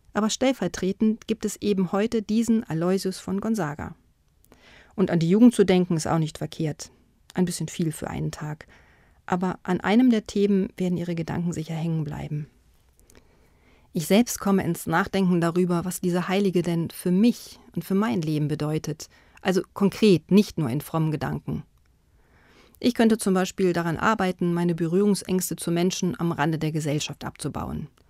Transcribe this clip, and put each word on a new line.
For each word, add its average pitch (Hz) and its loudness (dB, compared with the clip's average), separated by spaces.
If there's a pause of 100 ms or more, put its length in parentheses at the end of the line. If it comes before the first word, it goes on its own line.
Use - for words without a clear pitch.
(120)
Aber 208 0
stellvertretend 220 0
gibt - -4
es 208 -6
eben 196 0
heute 214 0
diesen 220 2
Aloysius 180 -2
von 190 -6
Gonzaga. 170 -4 (1000)
Und 190 0
an 170 2
die 165 2
Jugend 233 8
zu 202 4
denken, 180 4
ist 156 -4
auch 165 0
nicht 156 -4
verkehrt. 156 -6 (440)
Ein 180 2
bisschen 170 -6
viel 160 -4
für - -8
einen 156 -6
Tag. 151 -12 (600)
Aber 180 -4
an 180 -2
einem 240 4
der 214 2
Themen 202 2
werden 180 -2
ihre 170 -4
Gedanken 165 -4
sicher 160 -8
hängen 160 -2
bleiben. 147 -8 (1400)
Ich 165 -4
selbst 226 2
komme 196 2
ins 170 -4
Nachdenken 180 2
darüber, 170 0
was 180 -6
dieser 175 -2
Heilige 185 2
denn 165 -2
für - -4
mich 214 2 (160)
und 165 -6
für 190 -4
mein 208 0
Leben 151 -2
bedeutet. 151 -4 (340)
Also 185 0 (100)
konkret, 196 2
nicht 202 4
nur 147 -2
in 147 -2
frommen 160 -2
Gedanken. 147 -6 (1160)
Ich 240 2
könnte 226 4
zum 190 0
Beispiel 185 0
daran 170 -2
arbeiten, 185 0
meine 175 2
Berührungsängste 180 0
zu - -6
Menschen 175 0
am 170 -2
Rande 156 0
der 156 -2
Gesellschaft 151 -4
abzubauen. 139 -8 (240)